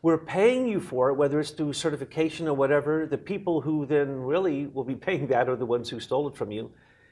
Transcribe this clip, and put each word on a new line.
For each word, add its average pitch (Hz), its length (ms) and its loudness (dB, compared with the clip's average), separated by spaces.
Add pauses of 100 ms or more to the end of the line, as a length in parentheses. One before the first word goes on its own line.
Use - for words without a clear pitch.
We're 160 160 4
paying 233 480 2
you 196 140 0
for 127 280 2
it," 139 60 2
whether 143 260 2
it's 147 120 -6
through 147 200 -2
certification 156 720 -2
or 151 60 0
whatever. 147 540 2
The 151 100 -2
people 185 460 -2
who 151 240 -2
then 139 340 0
really 143 460 0
will 131 180 -6
be 127 120 -4
paying 147 320 -2
that 123 200 4
are 131 80 0
the 127 80 -4
ones 117 240 -2
who 120 100 -8
stole 139 300 -2
it 139 80 -10
from 104 140 -6
you. 110 200 -8 (420)